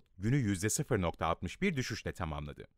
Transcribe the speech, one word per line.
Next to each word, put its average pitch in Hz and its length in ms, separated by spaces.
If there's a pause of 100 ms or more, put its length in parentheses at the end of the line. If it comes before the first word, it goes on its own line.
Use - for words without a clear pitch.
(180)
günü 113 180
yüzde 104 340
sıfır 123 300
nokta 82 260
altmış 87 360
bir 185 140
düşüşle 92 360
tamamladı. 73 640